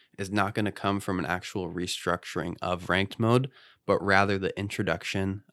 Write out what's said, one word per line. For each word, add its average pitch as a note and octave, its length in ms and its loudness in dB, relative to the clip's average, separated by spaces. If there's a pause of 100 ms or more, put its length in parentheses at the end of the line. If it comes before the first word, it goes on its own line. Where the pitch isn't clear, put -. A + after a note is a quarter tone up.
(180)
is F#2+ 140 -6
not G#2 220 2
gonna G#2 180 -2
come G2+ 280 0
from F#2+ 200 -2
an D#2 60 -2
actual F2+ 460 -4
restructuring F2 920 -4
of F2+ 280 -4
ranked F#2+ 300 0
mode, A#2+ 300 4 (380)
but G2+ 160 4
rather G2 340 4
the F#2+ 220 -2
introduction G2 920 -2